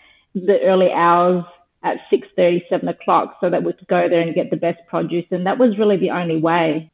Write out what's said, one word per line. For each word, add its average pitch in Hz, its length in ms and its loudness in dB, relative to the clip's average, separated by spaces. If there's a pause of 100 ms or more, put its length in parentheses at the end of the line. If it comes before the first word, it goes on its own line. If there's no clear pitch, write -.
(360)
the 185 260 0
early 185 300 2
hours 175 500 2 (400)
at 170 140 -4 (140)
six - 260 -2
thirty, 175 340 2
seven 180 160 -2
o'clock, - 540 -2
so 180 100 0
that 175 140 -2
we 170 80 -4
could - 160 -14
go 175 200 0
there 170 120 2
and 165 160 -4
get 180 140 -2
the 170 60 -2
best 165 220 -4 (100)
produce. 170 440 -4
And 180 160 -4
that 190 100 -4
was 233 180 4
really 208 200 2
the 170 140 -2
only 170 260 -4
way. 160 580 0